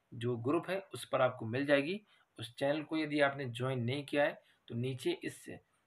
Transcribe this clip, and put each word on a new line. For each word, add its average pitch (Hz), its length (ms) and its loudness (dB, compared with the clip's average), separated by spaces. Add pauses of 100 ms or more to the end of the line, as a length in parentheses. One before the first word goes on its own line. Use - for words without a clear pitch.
(120)
जो 120 280 -2
ग्रुप 156 300 0
है 190 100 -2 (140)
उस - 120 -10
पर 131 160 2
आपको 123 260 2
मिल 127 180 0
जाएगी। 147 340 4 (400)
उस 117 160 -12
चैनल 147 280 2
को 160 140 -4
यदि 151 240 0
आपने 139 260 2
ज्वाइन 127 340 -2
नहीं 135 240 -2
किया 143 180 2
है 160 180 0 (260)
तो 123 100 -10
नीचे 131 340 -2 (120)
इस - 220 -10 (420)